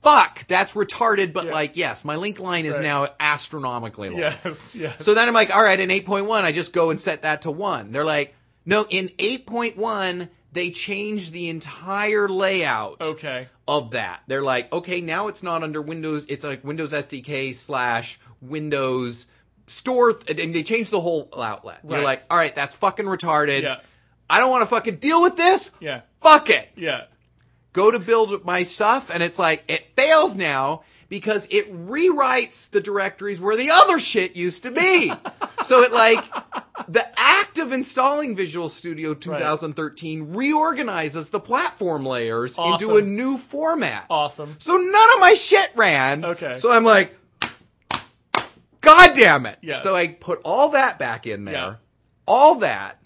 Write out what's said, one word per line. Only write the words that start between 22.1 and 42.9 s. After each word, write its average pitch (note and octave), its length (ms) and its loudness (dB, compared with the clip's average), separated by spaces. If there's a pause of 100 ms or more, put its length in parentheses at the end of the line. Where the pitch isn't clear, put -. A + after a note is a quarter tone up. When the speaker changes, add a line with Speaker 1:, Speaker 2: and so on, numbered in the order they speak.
Speaker 1:
"All E3+ 80 2
right, D#3+ 180 0
that's C#3 200 -6
fucking - 320 -2
retarded. D3+ 560 -2
Speaker 2:
Yeah. C3 160 -6 (500)
Speaker 1:
I E3+ 100 4
don't B3+ 120 4
wanna A#3+ 160 2
fucking A3+ 300 -2
deal D#4+ 240 2
with F4+ 140 2
this. F4 360 2 (100)
Speaker 2:
Yeah. C#3+ 200 -10 (200)
Speaker 1:
Fuck D4+ 280 6
it." C#3 280 0
Speaker 2:
Yeah. D3+ 280 -6 (680)
Speaker 1:
Go G3 180 4
to A#3+ 80 0
build G3+ 480 0
my F3+ 160 -2
stuff, G#3+ 500 -2
and E3+ 120 -2
it's E3+ 160 -6
like, D#3+ 280 0
it - 280 -6
fails D4+ 400 4
now D3+ 480 -4 (300)
because G3+ 380 -4
it G#3 200 -2
rewrites B3+ 1000 -2
the G3+ 100 0
directories G3 580 -6
where G3+ 160 -2
the C4 160 -2
other F4 280 8
shit F#3 360 -2
used F3 280 -6
to B3 80 -8
be. E4 460 2
Speaker 2:
<laughs> - 60 -20 (400)
Speaker 1:
So B3+ 180 6
it, B3 120 4
like, A3+ 280 4 (680)
the A3+ 160 0 (120)
act D#4 400 2
of D4+ 140 -6
installing C4 640 -2
Visual E3+ 320 -6
Studio D#3 440 -10
Speaker 2:
Right. D3+ 100 -8
Speaker 1:
two E3+ 100 -12
thousand D3+ 440 -4
thirteen D#3 580 -10
reorganizes A#3 960 -2
the G#3 100 -4
platform G#3 640 -4
layers A#2+ 520 -4
into E3+ 100 -2 (240)